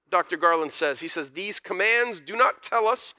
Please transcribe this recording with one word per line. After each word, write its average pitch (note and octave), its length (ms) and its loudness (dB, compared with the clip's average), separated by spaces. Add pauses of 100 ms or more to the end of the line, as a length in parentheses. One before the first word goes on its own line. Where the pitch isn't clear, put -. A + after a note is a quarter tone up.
(100)
Doctor F3 260 2
Garland D#3+ 360 2
says. C#3+ 260 -2
He D#3+ 80 -8
says, D3+ 240 -6
"These F#3+ 300 -8
commands A3 580 0
do D3+ 160 -12
not B3 260 2
tell A3+ 280 0
us - 300 -2